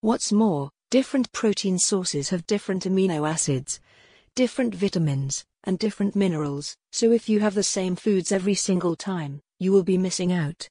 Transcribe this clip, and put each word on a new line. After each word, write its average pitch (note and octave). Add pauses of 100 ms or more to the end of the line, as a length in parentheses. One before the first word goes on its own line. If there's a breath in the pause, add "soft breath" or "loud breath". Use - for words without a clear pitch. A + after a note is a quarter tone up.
What's A3
more, F#3 (200)
different C4
protein G3
sources F3
have F3
different G3+
amino F#3
acids, D3 (560 soft breath)
different A#3+
vitamins, D#3 (200)
and F#3
different G3+
minerals, D3+ (160)
so A3+
if A#3
you G#3+
have G#3
the G3+
same F#3
foods F#3+
every G3
single F3+
time, D#3 (220)
you F#3
will G3
be F#3
missing F3+
out. E3